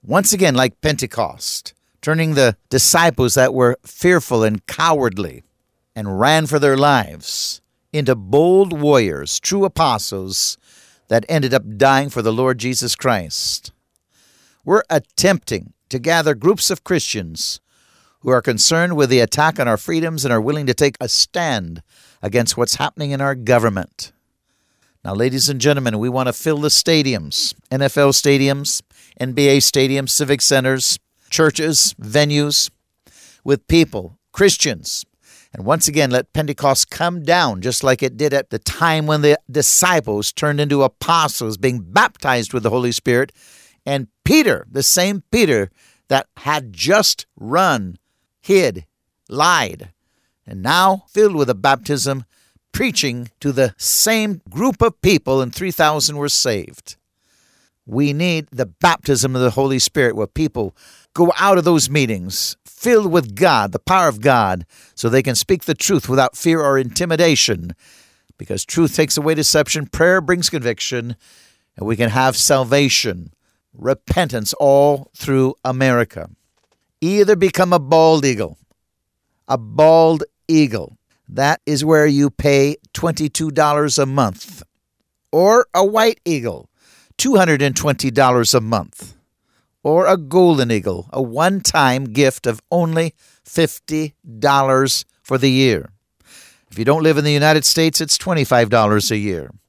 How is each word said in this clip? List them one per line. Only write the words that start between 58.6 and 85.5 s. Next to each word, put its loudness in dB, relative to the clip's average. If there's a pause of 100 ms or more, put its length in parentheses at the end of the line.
baptism 0
of 2
the 4
Holy 0
Spirit 0
where -4
people -6 (380)
go 2
out 4
of 0
those 2
meetings -4
filled 0
with 0
God, 2
the -6
power 0
of -2
God, 2 (280)
so -4
they 2
can -2
speak -2
the -4
truth -2
without 2
fear 0
or 0
intimidation, 0 (640)
because -8
truth 0
takes 0
away 0
deception, 0
prayer 2
brings -2
conviction, -6 (640)
and -8
we -2
can 0
have 0
salvation, 0 (420)
repentance -4
all 2
through -2
America. -2 (720)
Either 2
become 0
a 4
bald 4
eagle, -4 (880)
a -2
bald 4 (240)
eagle. 0 (300)
That -2
is -2
where 4
you 2
pay 2 (160)
twenty-two -4
dollars 0
a 2
month, -4 (720)
or 4